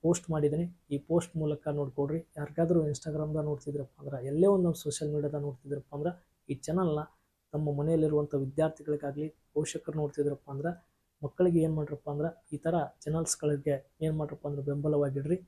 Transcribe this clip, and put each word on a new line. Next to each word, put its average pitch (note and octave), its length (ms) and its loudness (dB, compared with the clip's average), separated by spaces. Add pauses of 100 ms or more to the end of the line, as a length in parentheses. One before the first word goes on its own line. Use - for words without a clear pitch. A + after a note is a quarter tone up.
ಪೋಸ್ಟ್ E3 280 2
ಮಾಡಿದ್ದೀನಿ. D3+ 360 2 (240)
ಈ C#3+ 80 -2
ಪೋಸ್ಟ್ E3 400 0
ಮೂಲಕ D3+ 300 -2
ನೋಡ್ಕೊಳ್ರಿ. C#3+ 520 -2 (180)
ಯಾರಿಗಾದ್ರೂ E3 460 2
Instagram-ದಾಗ D3+ 640 -2
ನೋಡ್ತಿದ್ರಪ್ಪ D3 540 -4
ಅಂದ್ರೆ, C3+ 280 -6
ಎಲ್ಲೇ D#3 200 6
ಒಂದು G3 160 6
ನಮ್ಮ E3+ 100 4
ಸೋಷಿಯಲ್ D3+ 400 -4
ಮೀಡಿಯಾದಾಗ D3 280 0
ನೋಡ್ತಿದ್ರಪ್ಪ C#3+ 540 -8
ಅಂದ್ರೆ, D3+ 160 -2 (380)
ಈ C#3+ 40 -2
ಚಾನಲ್ನ D#3 480 0 (520)
ತಮ್ಮ D3 240 0
ಮನೆಯಲ್ಲಿರುವಂಥ D3+ 580 2
ವಿದ್ಯಾರ್ಥಿಗಳಿಗಾಗ್ಲಿ, D3 920 -2 (260)
ಪೋಷಕರು D3+ 440 -4
ನೋಡ್ತಿದ್ರಪ್ಪ C#3+ 540 -2
ಅಂದ್ರೆ, C#3+ 200 -2 (500)
ಮಕ್ಕಳಿಗೆ E3+ 380 4
ಏನ್ D#3+ 160 2
ಮಾಡ್ರಪ್ಪ D3+ 340 -4
ಅಂದ್ರೆ, D3 420 -4
ಈ D3+ 60 -8
ಥರ E3 180 -2 (240)
ಚಾನಲ್ಸ್‌ಗಳಿಗೆ D3+ 760 0 (260)
ಏನ್ D#3 160 0
ಮಾಡ್ರಪ್ಪ D3 300 -6
ಅಂದ್ರೆ C#3+ 160 -4
ಬೆಂಬಲವಾಗಿಡ್ರಿ. C#3+ 760 0 (100)